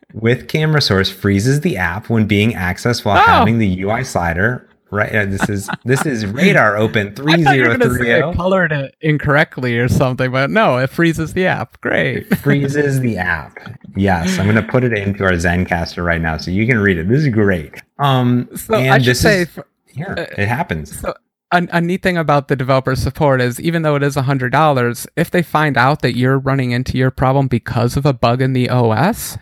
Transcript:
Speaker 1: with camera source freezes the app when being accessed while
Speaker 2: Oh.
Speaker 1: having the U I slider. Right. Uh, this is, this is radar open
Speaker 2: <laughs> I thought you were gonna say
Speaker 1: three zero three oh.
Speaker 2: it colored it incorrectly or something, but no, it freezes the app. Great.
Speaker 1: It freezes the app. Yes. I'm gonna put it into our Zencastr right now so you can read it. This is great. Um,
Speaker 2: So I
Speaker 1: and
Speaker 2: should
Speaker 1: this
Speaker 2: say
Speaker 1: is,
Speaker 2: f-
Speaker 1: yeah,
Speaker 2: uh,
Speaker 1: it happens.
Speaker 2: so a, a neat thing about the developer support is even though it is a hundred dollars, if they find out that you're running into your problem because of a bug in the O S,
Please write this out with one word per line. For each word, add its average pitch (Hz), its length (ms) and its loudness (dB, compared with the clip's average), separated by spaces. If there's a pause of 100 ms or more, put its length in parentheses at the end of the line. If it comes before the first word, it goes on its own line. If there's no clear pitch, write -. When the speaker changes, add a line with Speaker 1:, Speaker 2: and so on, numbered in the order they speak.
(120)
Speaker 1:
with 113 360 -2
camera 156 320 2
source 95 300 2
freezes 104 500 0
the 151 160 -2
app 90 340 -4
when 110 160 2
being 104 260 2
accessed 92 520 -4
while 104 140 2
Speaker 2:
Oh. 381 40 6
Speaker 1:
having 277 360 4
the 110 100 2
U 92 220 -2
I 120 120 -2
slider. 92 680 -2 (220)
Right. 104 220 -2
Uh, 107 140 0
this 98 220 -2
is, 101 200 -4 (160)
this 131 220 0
is 117 180 -4
radar 123 520 2
open 107 320 0
Speaker 2:
<laughs> 131 200 -8
I 165 140 4
thought 139 140 4
you 131 60 2
were 117 140 2
gonna - 80 2
say 123 120 0
Speaker 1:
three 123 100 -2
zero 117 140 2
three - 20 2
oh. 160 80 -4
Speaker 2:
it 175 60 -4
colored 180 360 0
it 139 280 -6
incorrectly 147 800 -2
or 123 100 2
something, 127 420 0
but 131 200 -2
no, 180 280 2
it 131 100 0
freezes 160 440 -2
the 185 140 -2
app. - 340 -4
Great. - 500 -2
Speaker 1:
It 208 60 2
freezes 143 640 0
the 117 180 0
app. 85 400 -6 (380)
Yes. 98 420 0
I'm 98 80 0
gonna 107 160 4
put 127 220 0
it 123 80 0
into 98 320 -2
our 92 80 4
Zencastr 87 720 -2
right 85 160 0
now 80 160 -2
so 80 160 -8
you 104 140 0
can 120 120 2
read 101 200 4
it. 82 100 -4
This 135 140 2
is 151 60 0
great. 98 460 0 (240)
Um, 123 560 2
Speaker 2:
So - 200 -4
I 214 80 2
Speaker 1:
and 214 220 4
Speaker 2:
should 117 60 4
Speaker 1:
this - 100 2
Speaker 2:
say 196 220 4
Speaker 1:
is, 165 60 -4 (100)
Speaker 2:
f- - 60 -14 (300)
Speaker 1:
yeah, 185 220 -8
Speaker 2:
uh, 165 100 -6 (120)
Speaker 1:
it 101 80 0
happens. 98 540 -4
Speaker 2:
so - 140 -6 (360)
a, 175 220 2
a 170 80 0
neat 175 220 -2
thing 180 140 0
about 147 300 2
the 147 100 0
developer 131 380 0
support 131 460 0
is 123 200 -2
even 165 220 -2
though 151 140 2
it 139 80 -2
is 139 120 -2
a 143 60 2
hundred 127 300 -2
dollars, 135 640 0
if 165 160 -2
they 180 100 2
find 151 340 0
out 131 260 2
that 127 140 0
you're 127 220 2
running 135 320 -2
into 123 280 -2
your 131 120 2
problem 135 380 0
because 117 480 -2
of 143 100 0
a 147 60 4
bug 123 280 0
in 131 120 0
the 123 180 0
O 120 220 2
S, 147 500 -2